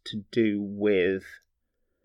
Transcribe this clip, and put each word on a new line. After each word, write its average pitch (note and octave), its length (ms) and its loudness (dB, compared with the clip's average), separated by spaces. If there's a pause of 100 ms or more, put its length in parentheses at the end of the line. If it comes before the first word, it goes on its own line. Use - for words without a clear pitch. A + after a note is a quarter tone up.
to G#2+ 260 -8
do G#2+ 300 2
with G2+ 640 0 (800)